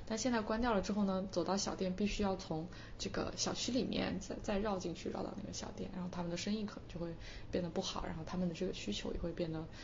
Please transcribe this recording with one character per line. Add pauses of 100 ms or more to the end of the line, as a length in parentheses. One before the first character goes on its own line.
但
现
在
关
掉
了
之
后
呢，
走
到
小
店
必
须
要
从 (320)
这
个
小
区
里
面
再，
再
绕
进
去，
绕
到
那
个
小
店，
然
后
他
们
的
生
意
可
能
就
会 (400)
变
得
不
好，
然
后
他
们
的
这
个
需
求
也
会
变
得、 (260)